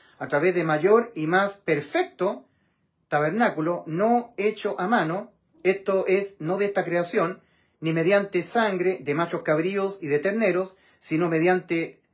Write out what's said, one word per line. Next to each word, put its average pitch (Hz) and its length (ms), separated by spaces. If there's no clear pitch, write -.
a 135 100
través 170 260
de 170 100
mayor 180 500
y 156 120
más 196 300
perfecto 190 880
tabernáculo, 165 760
no 226 500
hecho 208 420
a 185 80
mano, 196 460
esto 190 440
es, 196 340
no 175 180
de 202 80
esta 202 180
creación, 175 560
ni 160 120
mediante 180 500
sangre 190 600
de 143 120
machos 170 280
cabríos 190 580
y 165 60
de 147 120
terneros, 190 560
sino 160 280
mediante 170 720